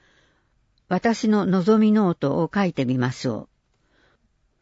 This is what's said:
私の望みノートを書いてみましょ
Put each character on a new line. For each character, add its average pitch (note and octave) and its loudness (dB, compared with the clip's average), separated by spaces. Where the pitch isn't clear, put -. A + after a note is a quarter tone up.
私 G#3+ -2
の G#3 2
望 F#3+ 2
み G#3+ 4
ノ G3+ 2
ー - -12
ト C#3+ -2
を E3 -4
書 G3+ 0
い E3 -4
て C3+ -4
み B2+ -2
ま B2+ -2
し - -10
ょ - -8